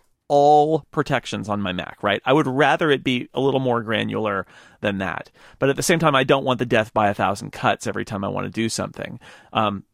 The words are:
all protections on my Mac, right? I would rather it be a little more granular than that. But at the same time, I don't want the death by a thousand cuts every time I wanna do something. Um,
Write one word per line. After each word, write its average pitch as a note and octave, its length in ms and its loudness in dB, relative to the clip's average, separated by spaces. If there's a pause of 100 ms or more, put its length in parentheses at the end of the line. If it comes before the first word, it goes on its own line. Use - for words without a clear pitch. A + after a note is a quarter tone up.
(280)
all D3 520 6 (100)
protections A#2 580 -4
on G#2 120 -2
my F#2 120 -2
Mac, - 300 -8
right? G2+ 220 0
I C3 80 2
would D3 160 4
rather D3 420 2
it B2+ 140 0
be B2 280 -2
a C3+ 80 -4
little C3+ 200 0
more A#2+ 220 0
granular G#2+ 600 -2 (360)
than G2+ 180 -2
that. - 320 -6 (300)
But C3+ 80 2
at C#3 80 0
the C#3 80 -4
same E3+ 160 2
time, D3+ 160 2
I C3 80 2
don't C#3 200 2
want B2+ 140 0
the C3 80 -2
death A2+ 260 2
by G#2+ 160 2
a G2+ 60 0
thousand G2+ 380 -2
cuts - 340 -2
every G2+ 180 -4
time G2+ 200 -6
I G2 40 -4
wanna G2 220 -6
do A2 180 -2
something. - 520 -8 (320)
Um, G2+ 420 -2